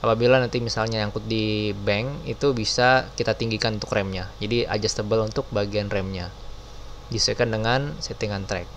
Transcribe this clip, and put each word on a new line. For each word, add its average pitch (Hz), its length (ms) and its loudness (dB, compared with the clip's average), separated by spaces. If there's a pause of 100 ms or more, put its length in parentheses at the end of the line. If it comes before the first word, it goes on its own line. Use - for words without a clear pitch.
Apabila 117 320 6
nanti 123 240 2
misalnya 113 400 0
nyangkut 107 240 -2
di 107 480 0
bank, 104 560 -2
itu 135 240 2
bisa 123 640 4
kita 113 160 0
tinggikan 110 480 0
untuk - 160 -2
remnya. 92 320 -2 (100)
Jadi 113 300 0
adjustable 107 560 0
untuk 107 240 -4
bagian 104 400 0
remnya. 95 400 -2 (800)
Disesuaikan 113 400 2
dengan 123 500 0
settingan 101 460 -4
track. 90 320 -4